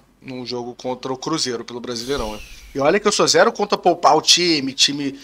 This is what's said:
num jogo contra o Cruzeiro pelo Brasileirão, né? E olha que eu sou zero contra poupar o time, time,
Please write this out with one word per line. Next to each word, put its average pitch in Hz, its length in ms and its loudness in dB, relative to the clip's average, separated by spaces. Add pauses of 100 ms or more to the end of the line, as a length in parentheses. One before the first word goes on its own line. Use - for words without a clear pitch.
(220)
num 127 240 -12
jogo 120 300 -8
contra 127 360 -8
o 127 60 -6
Cruzeiro 127 480 -6
pelo 120 160 -12
Brasileirão, 120 520 -6
né? 107 60 -12 (340)
E 135 60 -6
olha 156 220 4
que 214 60 -2
eu 202 40 4
sou 165 160 2
zero 185 240 6
contra 208 260 -2
poupar 147 380 4
o 156 60 2
time, 156 500 2
time, 139 520 -2